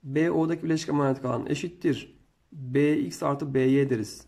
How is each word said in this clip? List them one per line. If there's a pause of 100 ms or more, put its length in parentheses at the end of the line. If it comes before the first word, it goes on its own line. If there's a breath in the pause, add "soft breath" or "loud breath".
B
O'daki
bileşik
manyetik
alan
eşittir (320)
B
X
artı
B
Y
deriz.